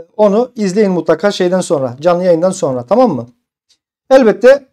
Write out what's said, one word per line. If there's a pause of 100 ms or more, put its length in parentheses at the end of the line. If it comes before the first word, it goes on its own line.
(160)
onu
izleyin
mutlaka
şeyden
sonra,
canlı
yayından
sonra,
tamam
mı? (840)
Elbette